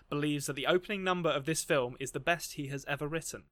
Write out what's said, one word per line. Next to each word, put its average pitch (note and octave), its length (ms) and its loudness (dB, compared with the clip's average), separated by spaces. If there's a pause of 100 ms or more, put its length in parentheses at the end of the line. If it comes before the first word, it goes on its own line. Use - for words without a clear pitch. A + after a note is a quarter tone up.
believes D3 360 0
that D3 80 -2
the C3 140 -4
opening F#3 360 2
number F3+ 260 2
of C#3 160 2
this D#3+ 180 0
film B2 360 2
is C3+ 120 -4
the D3 80 -4
best E3+ 340 0
he C#3+ 140 -6
has C#3 200 -6
ever D3 200 -2
written. D3 440 -6